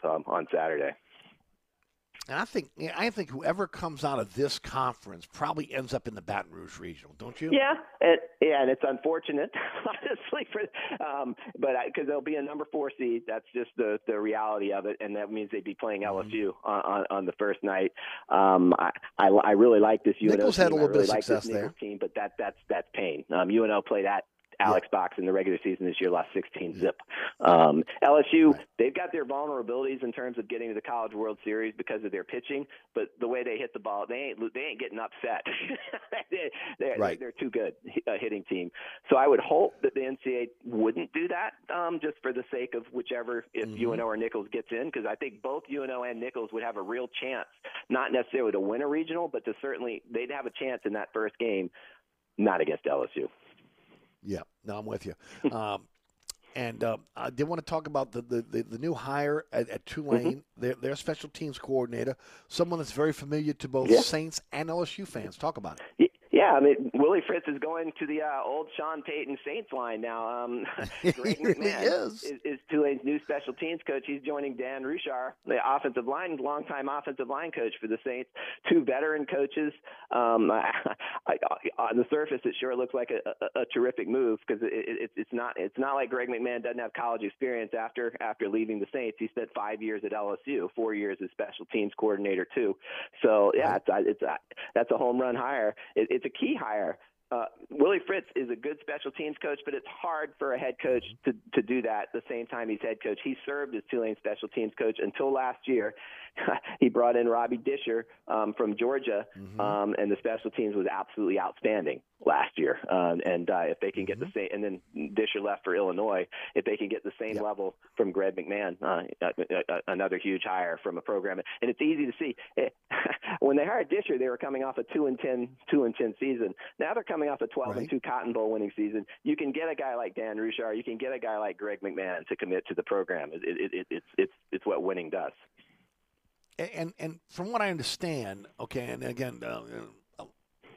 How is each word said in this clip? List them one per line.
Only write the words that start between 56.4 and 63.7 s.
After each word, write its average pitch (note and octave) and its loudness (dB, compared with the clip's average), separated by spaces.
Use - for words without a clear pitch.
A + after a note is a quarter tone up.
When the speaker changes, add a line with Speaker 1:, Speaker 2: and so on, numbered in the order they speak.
Speaker 2:
and, A#2 -6
uh, A2+ 0
I - -6
did C#3 -2
wanna E3 -6
talk D#3+ -4
about C3+ -2
the, A#2+ -6
the, A#2+ -2
the, A2+ -2
the A2 -8
new D#3+ -2
hire C#3+ -2
at, A#2 0
at - -10
Tulane, C#3 0
Speaker 1:
Mm-hmm. B2 -4
Speaker 2:
their, B2 0
their C3+ -4
special D#3 -6
teams D3 -10
coordinator, B2 -2
someone E3+ 0
that's D3+ -6
very D3+ 2
familiar D3+ -2
to - -8
both C3 4